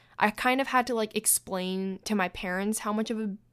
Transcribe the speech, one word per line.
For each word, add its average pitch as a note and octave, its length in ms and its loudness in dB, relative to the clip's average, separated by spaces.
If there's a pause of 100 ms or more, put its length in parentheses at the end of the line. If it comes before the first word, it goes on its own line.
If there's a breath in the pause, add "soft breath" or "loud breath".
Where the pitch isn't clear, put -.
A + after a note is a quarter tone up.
(180 soft breath)
I G#3 120 4
kind B3+ 300 2
of C4+ 60 0
had B3+ 220 2
to, B3+ 60 0
like, A3 200 0
explain F#3+ 880 -2
to G#3 140 -2
my F3+ 120 2
parents G3 520 -2
how G#3 120 -4
much A3 200 -2
of A3 80 -4
a, G#3 160 -4 (160)